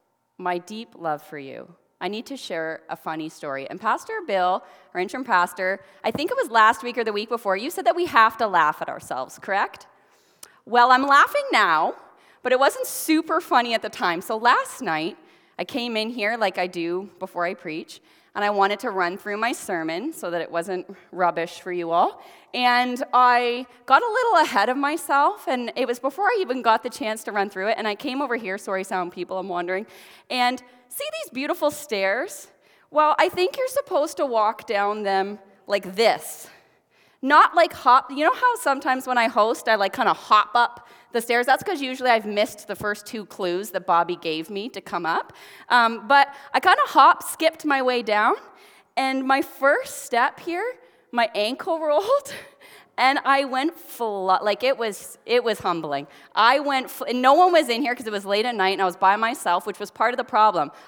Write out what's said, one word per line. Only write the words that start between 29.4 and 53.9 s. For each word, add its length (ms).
wandering, 360
and 340
see 180
these 80
beautiful 400
stairs? 760
Well, 300
I 80
think 300
you're 100
supposed 500
to 80
walk 400
down 380
them 340
like 280
this. 520
Not 320
like 200
hop, 380
you 120
know 100
how 220
sometimes 500
when 120
I 100
host, 420
I, 60
like, 180
kinda 200
hop 420
up 320
the 100
stairs? 240
That's 160
'cause 180
usually 300
I've 160
missed 420
the 80
first 300
two 220
clues 440
that 140
Bobby 300
gave 340
me 200
to 120
come 240
up. 260
Um, 380
but 260
I 80
kinda 260
hop, 360
skipped 420
my 200
way 180
down, 360
and 260
my 200
first 600
step 360
here, 260
my 240
ankle 440
<laughs> 60
rolled, 480
and 260
I 200
went 340
fl-, 480